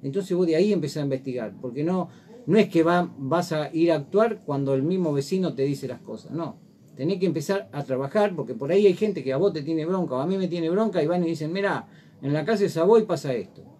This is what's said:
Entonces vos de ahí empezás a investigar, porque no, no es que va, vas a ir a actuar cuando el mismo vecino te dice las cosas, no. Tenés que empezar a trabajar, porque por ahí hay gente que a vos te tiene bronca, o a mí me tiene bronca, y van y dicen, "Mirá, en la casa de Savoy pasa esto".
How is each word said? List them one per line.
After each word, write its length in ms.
Entonces 340
vos 100
de 100
ahí 160
empezás 300
a 20
investigar, 560
porque 240
no, 240
no 120
es 100
que 140
va, 360
vas 340
a 200
ir 200
a 40
actuar 480
cuando 300
el 80
mismo 300
vecino 420
te 80
dice 240
las 140
cosas, 320
no. 260
Tenés 220
que 80
empezar 460
a 120
trabajar, 500
porque 200
por 180
ahí 140
hay 80
gente 280
que 100
a 40
vos 160
te 100
tiene 240
bronca, 300
o 20
a 80
mí 100
me 120
tiene 200
bronca, 340
y 40
van 180
y 40
dicen, 240
"Mirá, 340
en 100
la 120
casa 180
de 60
Savoy 360
pasa 300
esto". 280